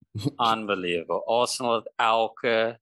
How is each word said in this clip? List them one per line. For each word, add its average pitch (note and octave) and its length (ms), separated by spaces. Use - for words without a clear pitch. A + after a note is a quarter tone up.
Unbelievable. F#2+ 880
Arsenal A#2+ 560
het - 160
elke A2+ 840